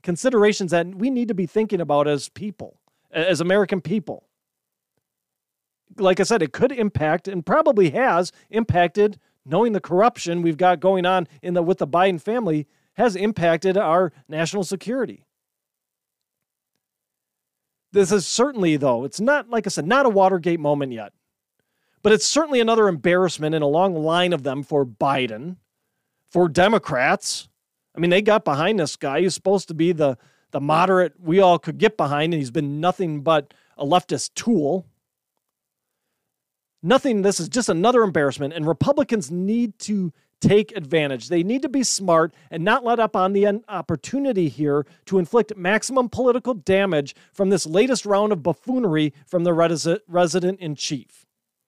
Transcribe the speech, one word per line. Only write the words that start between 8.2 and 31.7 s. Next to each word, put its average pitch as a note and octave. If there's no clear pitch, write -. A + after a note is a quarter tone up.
impacted, G#3
knowing G3+
the G3
corruption F3
we've E3
got F3+
going F#3
on F#3
in F3+
the, F3
with F#3
the D#3+
Biden F3
family, F#3+
has G#3+
impacted F3+
our F3
national E3
security. G3
This F#3+
is G3+
certainly, A3
though, C3
it's -
not, B3+
like A3+
I G3
said, D#3
not C4+
a B3
Watergate F#3
moment C#3+
yet. G#2+
But G#3
it's A3
certainly D4
another A3+
embarrassment E3
in D#3
a D3
long E3+
line E3+
of C#3+
them C#3
for C#3+
Biden, C3
for F3
Democrats. E3+
I -
mean, E3+
they F#3
got G#3+
behind E3+
this D3
guy D3
who's F#3
supposed F#3+
to F3
be E3
the, C#3+
the D3
moderate E3+
we F3
all F3+
could D3+